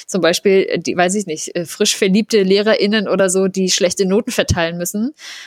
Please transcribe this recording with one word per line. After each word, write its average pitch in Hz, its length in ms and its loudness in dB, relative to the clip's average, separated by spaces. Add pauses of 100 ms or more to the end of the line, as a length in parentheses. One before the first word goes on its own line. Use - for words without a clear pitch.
Zum 190 160 -2
Beispiel, 185 480 2
äh, - 100 -2
die, - 160 -4
weiß 180 200 2
ich 208 100 -4
nicht, - 300 -8
äh, 170 100 -4
frisch - 300 -2
verliebte 208 480 2
LehrerInnen 202 640 2
oder 185 240 2
so, 190 160 2
die 185 240 -2
schlechte 185 340 0
Noten 208 260 0
verteilen 170 460 -2
müssen. 208 360 -4 (340)